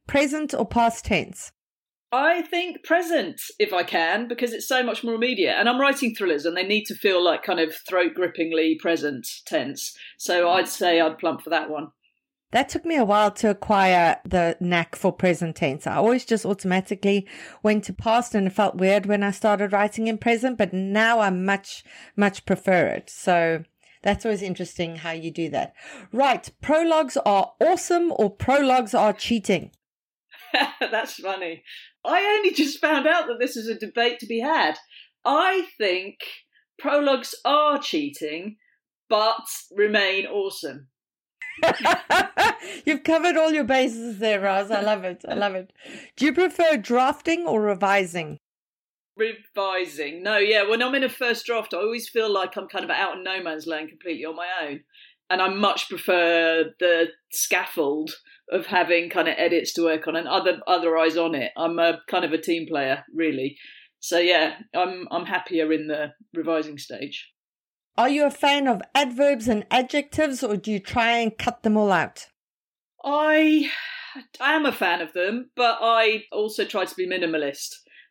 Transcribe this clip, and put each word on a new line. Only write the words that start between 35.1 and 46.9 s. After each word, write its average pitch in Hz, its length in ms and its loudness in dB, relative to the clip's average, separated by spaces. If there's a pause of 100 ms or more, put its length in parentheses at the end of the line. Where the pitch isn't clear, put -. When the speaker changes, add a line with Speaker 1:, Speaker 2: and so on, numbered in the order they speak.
Speaker 2:
I 349 400 2 (140)
think 190 400 -2 (580)
prologues 277 560 0 (100)
are 294 360 4
cheating, 156 800 -6 (520)
but 220 320 2 (340)
remain 202 520 0
awesome. 180 600 -8 (760)
Speaker 1:
<laughs> - 20 4 (1200)
You've 285 180 0
covered 320 340 4
all 320 140 4
your 302 120 2
bases 233 560 0
there, 214 220 2
Roz. 196 300 0
I 208 100 0
love 208 220 0
it. 180 240 -8
I - 60 -4
love 202 220 -2
it. 185 160 -10 (440)
Do 247 100 0
you 294 80 2
prefer 330 440 2
drafting 269 680 0